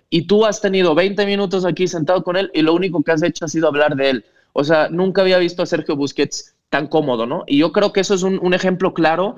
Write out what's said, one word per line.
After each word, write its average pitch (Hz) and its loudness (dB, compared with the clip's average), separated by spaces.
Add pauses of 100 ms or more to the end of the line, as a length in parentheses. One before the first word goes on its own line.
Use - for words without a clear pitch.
(100)
y 170 0
tú 208 4
has 208 -2
tenido 190 2
veinte 196 0
minutos 196 -2
aquí 175 -2
sentado 180 -2
con 180 -4
él 190 -4
y 156 0
lo 156 4
único 175 -2
que 165 0
has 160 0
hecho 175 -2
ha 156 -6
sido 160 0
hablar 147 0
de 135 2
él". 123 -2 (280)
O 143 0
sea, 156 2
nunca 185 0
había 185 4
visto 175 -2
a 165 -2
Sergio 156 -2
Busquets - -4 (140)
tan 143 -2
cómodo, 127 0
¿no? 160 -6
Y 143 2
yo 160 4
creo 202 2
que 196 0
eso 196 0
es 180 0
un, 190 0
un 180 0
ejemplo 180 0
claro, 170 0